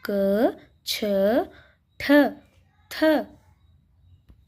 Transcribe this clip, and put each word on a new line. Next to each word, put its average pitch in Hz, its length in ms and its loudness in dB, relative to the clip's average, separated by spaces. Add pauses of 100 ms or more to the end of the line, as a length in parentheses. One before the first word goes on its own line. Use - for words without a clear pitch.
ಕ, - 80 -8 (760)
ಛ, - 200 -8 (960)
ಠ, - 120 -2 (800)
ಥ, - 140 -6 (1400)